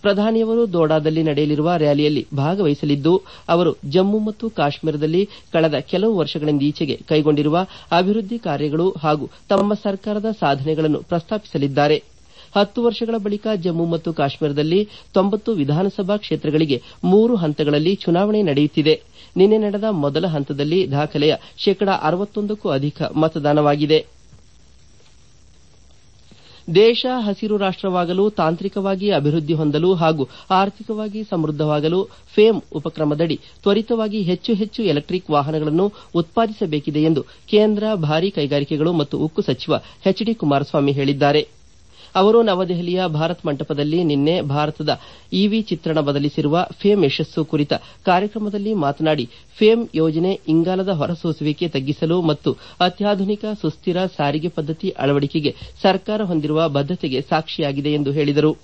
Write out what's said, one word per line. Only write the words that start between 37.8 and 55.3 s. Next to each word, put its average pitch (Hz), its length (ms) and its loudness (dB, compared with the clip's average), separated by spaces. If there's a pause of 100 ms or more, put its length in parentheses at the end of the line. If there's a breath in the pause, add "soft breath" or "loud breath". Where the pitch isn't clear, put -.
ಭಾರೀ 160 280 0
ಕೈಗಾರಿಕೆಗಳು 147 640 -2
ಮತ್ತು 147 260 -2
ಉಕ್ಕು 156 240 -2
ಸಚಿವ 143 300 -2 (300 loud breath)
ಎಚ್ 190 200 0
ಡಿ 220 100 -2
ಕುಮಾರಸ್ವಾಮಿ 143 600 0
ಹೇಳಿದ್ದಾರೆ. 143 480 2 (720 loud breath)
ಅವರು 214 280 6
ನವದೆಹಲಿಯ 180 580 0 (100)
ಭಾರತ್ 160 320 -2
ಮಂಟಪದಲ್ಲಿ 151 600 -2
ನಿನ್ನೆ 147 300 2 (120)
ಭಾರತದ 147 460 -2 (400 loud breath)
ಇ 185 140 0
ವಿ 214 160 0
ಚಿತ್ರಣ 165 380 -2
ಬದಲಿಸಿರುವ 143 560 0 (160)
ಫೇಮ್ 202 300 2
ಯಶಸ್ಸು 151 420 -2
ಕುರಿತ 147 280 -2 (320 loud breath)
ಕಾರ್ಯಕ್ರಮದಲ್ಲಿ 208 720 -2
ಮಾತನಾಡಿ, 151 500 0 (320 loud breath)
ಫೇಮ್ 226 260 4 (100)
ಯೋಜನೆ 160 400 0 (160)
ಇಂಗಾಲದ 180 440 2
ಹೊರಸೂಸುವಿಕೆ 156 760 -4
ತಗ್ಗಿಸಲು 151 540 -2
ಮತ್ತು 151 280 0 (300 loud breath)
ಅತ್ಯಾಧುನಿಕ 202 640 0 (100)
ಸುಸ್ಥಿರ 180 560 -4
ಸಾರಿಗೆ 151 400 -2
ಪದ್ಧತಿ 160 460 -6
ಅಳವಡಿಕೆಗೆ 143 540 0 (280 loud breath)